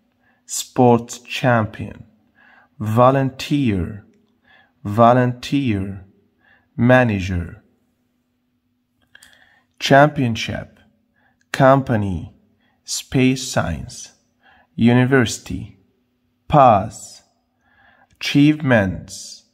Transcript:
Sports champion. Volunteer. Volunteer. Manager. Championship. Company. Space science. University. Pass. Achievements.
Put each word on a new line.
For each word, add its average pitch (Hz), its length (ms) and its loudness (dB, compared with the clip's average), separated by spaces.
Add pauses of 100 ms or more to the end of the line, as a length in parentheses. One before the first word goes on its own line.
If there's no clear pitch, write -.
(460)
Sports 120 760 0
champion. - 840 -4 (760)
Volunteer. 123 1300 -2 (800)
Volunteer. 117 1200 0 (680)
Manager. 104 880 0 (2250)
Championship. 135 1000 0 (720)
Company. 131 800 0 (500)
Space 131 640 -2
science. - 680 -8 (600)
University. 123 1000 0 (720)
Pass. 120 760 2 (920)
Achievements. 139 1300 0 (100)